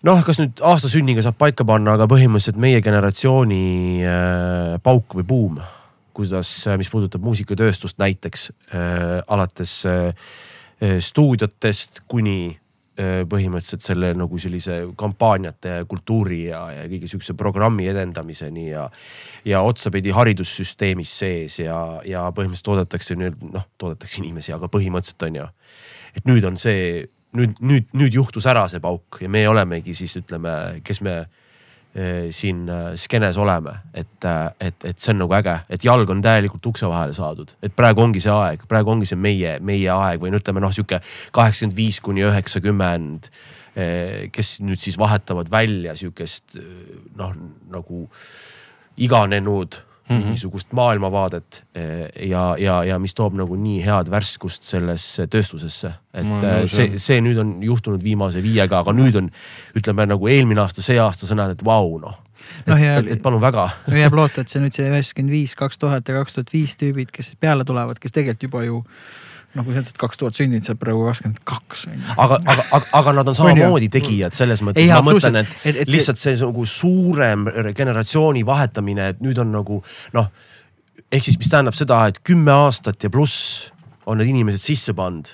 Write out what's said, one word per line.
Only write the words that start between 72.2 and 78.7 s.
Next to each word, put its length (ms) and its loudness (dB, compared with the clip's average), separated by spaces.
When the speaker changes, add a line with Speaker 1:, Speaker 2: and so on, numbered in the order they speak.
Speaker 1:
Aga, 140 6
aga, 240 4
aga, 160 4
aga 120 4
nad 160 4
on 60 0
Speaker 3:
On 160 6
ju? 120 8
Speaker 1:
samamoodi 280 6
tegijad 420 2
selles 300 2
mõttes. 160 0
Speaker 3:
Ei, 100 8
Speaker 1:
Ma 120 8
Speaker 3:
absoluutselt. 340 6
Speaker 1:
mõtlen, 300 0
et 20 0
Speaker 3:
Et, 160 0
et 80 -2
Speaker 1:
lihtsalt 280 2
see 200 2
nagu 280 -2
suurem 840 2
re-, 240 -4
generatsiooni 720 2
vahetamine, 640 0